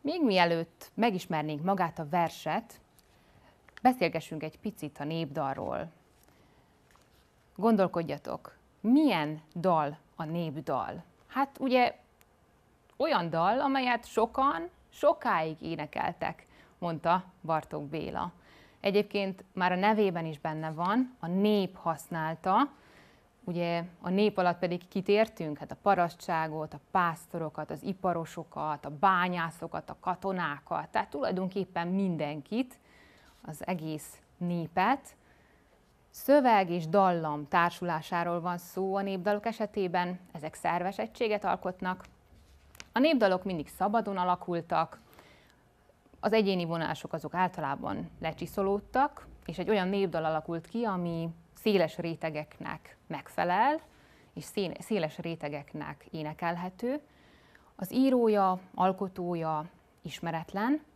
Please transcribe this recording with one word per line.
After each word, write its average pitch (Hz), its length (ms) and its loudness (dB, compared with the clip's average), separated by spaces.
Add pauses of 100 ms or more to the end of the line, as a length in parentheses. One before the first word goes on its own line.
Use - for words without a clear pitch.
Még 320 200 0
mielőtt 170 680 2
megismernénk 160 680 0
magát 185 360 0
a 151 100 -6
verset, 160 720 -2 (1000)
beszélgessünk 165 600 0
egy 156 160 -10
picit 156 400 -10
a 143 60 -6
népdalról. 147 840 -4 (1700)
Gondolkodjatok, 175 1000 0 (240)
milyen 196 600 4 (140)
dal 156 440 2 (180)
a 165 80 -6
népdal? 160 800 -4 (240)
Hát 277 340 -4
ugye 254 360 4 (1000)
olyan 214 340 0
dal, 185 300 2
amelyet 262 460 0
sokan 277 600 2 (200)
sokáig 180 760 2
énekeltek, - 840 -4 (320)
mondta 170 460 0 (160)
Bartók 151 440 -4
Béla. 156 480 -6 (480)
Egyébként 202 720 0
már 180 200 2
a 180 40 2
nevében 196 500 2
is 151 120 -8
benne 156 340 -4
van, 202 480 0
a 165 60 -6
nép 196 500 2
használta. 165 960 0 (760)
Ugye 170 380 -2 (160)
a 180 80 -8
nép 202 300 2
alatt 175 200 2
pedig 175 300 -4
kit 190 200 -4
értünk? 202 500 2
Hát 147 120 -12
a - 120 -10
parasztságot, 160 920 0
a 147 60 -14 (100)
pásztorokat, 160 800 -2
az 147 120 -8
iparosokat, 165 1000 -4
a 139 60 -8
bányászokat, 170 1000 0
a 160 100 -14
katonákat, 175 880 -4
tehát - 220 -2
tulajdonképpen 185 800 -2
mindenkit, 180 880 -2 (640)
az - 240 -10
egész 156 520 -6 (180)
népet. 180 800 0 (920)
Szöveg 240 600 4
és 170 180 -2
dallam 165 600 2
társulásáról 170 920 0
van 175 180 -4
szó 190 360 -4
a 196 80 -2
népdalok 196 440 -2
esetében, 185 760 -2 (120)
ezek 156 220 -10
szerves 175 440 -2
egységet 214 460 -2
alkotnak. 185 600 -4 (880)
A 226 60 0
népdalok 220 460 4
mindig 175 240 -4
szabadon 208 480 -2
alakultak, 175 840 0 (1200)
az 208 120 0
egyéni 196 320 4
vonások 165 480 -4
azok 156 220 -8
általában 160 760 -2 (100)
lecsiszolódtak, 202 1080 -2 (200)
és 160 120 -10
egy 180 120 -4
olyan 185 180 2
népdal 180 360 0
alakult 160 420 -2
ki, 233 180 -4
ami 175 440 -2 (360)
széles 185 340 4
rétegeknek 160 960 -8 (100)
megfelel, 180 760 0 (540)
és 160 100 -12
szé-, - 340 -4
széles 180 400 -2
rétegeknek 151 920 -8
énekelhető. 175 880 -4 (760)
Az - 160 -8
írója, 220 680 4 (140)
alkotója 175 880 0 (380)
ismeretlen 185 800 -2 (140)